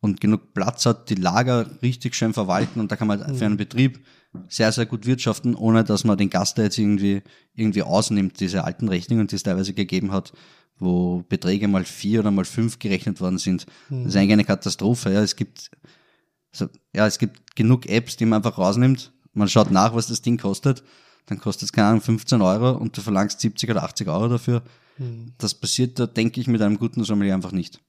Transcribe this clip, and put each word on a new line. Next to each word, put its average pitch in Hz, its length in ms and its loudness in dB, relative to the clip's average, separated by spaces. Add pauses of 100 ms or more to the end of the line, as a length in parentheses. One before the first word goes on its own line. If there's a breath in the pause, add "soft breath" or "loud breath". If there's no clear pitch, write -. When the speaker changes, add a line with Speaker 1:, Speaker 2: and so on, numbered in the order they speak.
Speaker 1:
und 101 200 0
genug 104 320 0
Platz - 320 -2
hat, - 240 0
die 107 60 0
Lager 110 500 2 (160)
richtig 123 340 -4
schön 113 180 -2
verwalten 98 460 -2
und 107 120 -2
da 104 40 -4
kann 110 120 -2
man 101 120 0
Speaker 2:
Mhm. 139 160 -8
Speaker 1:
für 123 100 -2
einen 104 120 0
Betrieb 123 480 0 (440 soft breath)
sehr, 110 240 2
sehr 117 120 0
gut 113 200 -8
wirtschaften, 120 500 0
ohne 113 300 4
dass 101 180 0
man 107 140 4
den 98 120 2
Gast 92 280 -2
da 113 60 2
jetzt 101 140 0
irgendwie, 101 440 2 (320 soft breath)
irgendwie 104 300 0
ausnimmt, 98 580 0
diese 95 240 -2
alten 104 240 -4
Rechnungen, 95 380 0
die - 80 -6
es 95 80 -6
teilweise 95 300 -2
gegeben 95 380 -2
hat, 95 220 -4 (440 soft breath)
wo 90 520 0
Beträge 101 400 0
mal 95 160 0
vier 107 340 -2
oder 104 120 2
mal 98 120 2
fünf 113 340 -4
gerechnet 98 440 -4
worden 92 160 -2
sind. 90 280 -2 (240 loud breath)
Speaker 2:
Mhm. 131 140 -6
Speaker 1:
Das 92 100 -4
ist 98 60 2
eigentlich 98 140 6
eine 104 100 6
Katastrophe, 101 720 0
ja. 101 100 4
Es - 140 -2
gibt, - 340 -10 (800 soft breath)
so, - 160 -8 (260)
ja, 107 140 2
es 101 100 -2
gibt - 380 -6
genug 120 320 4
Apps, 117 300 -2
die 113 80 0
man 110 180 4
einfach 110 140 -2
rausnimmt. 120 560 2 (200)
Man 104 140 2
schaut 107 240 4
nach, 104 240 4
was 113 120 -2
das 117 140 -6
Ding 120 160 0
kostet. 117 460 0 (440 soft breath)
Dann 101 120 -6
kostet - 300 -6
es, - 40 -20
keine 107 140 4
Ahnung, 110 140 4
fünfzehn 113 400 0
Euro 107 360 4
und 117 200 -6
du - 40 -10
verlangst 101 380 0
siebzig 113 320 -2
oder 95 120 0
achtzig 92 260 -6
Euro 95 180 0
dafür. 120 360 0 (340 soft breath)
Speaker 2:
Mhm. 117 400 -12
Speaker 1:
Das - 180 -4
passiert - 420 -2
da, 123 100 0
denke 113 340 -2
ich, 120 60 -4
mit 113 140 2
einem 104 160 2
guten 117 280 -2
Sommelier 101 280 0
einfach 90 200 -4
nicht. 90 360 -6